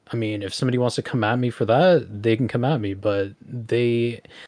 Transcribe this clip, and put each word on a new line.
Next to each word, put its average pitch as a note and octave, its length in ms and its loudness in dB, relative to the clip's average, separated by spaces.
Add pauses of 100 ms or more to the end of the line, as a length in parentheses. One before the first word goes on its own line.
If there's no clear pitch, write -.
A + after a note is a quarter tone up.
(120)
I - 40 -6
mean, G#2+ 260 -4
if F#2+ 100 -8
somebody B2 280 0
wants B2 160 0
to B2 80 -4
come A#2+ 200 -2
at A2+ 140 2
me B2 140 0
for - 140 -4
that, A2+ 580 4
they A2+ 120 4
can A#2+ 120 0
come B2 180 -2
at C#3 160 0
me, G2 140 -4
but G2+ 440 -2
they, A#2 800 -2 (280)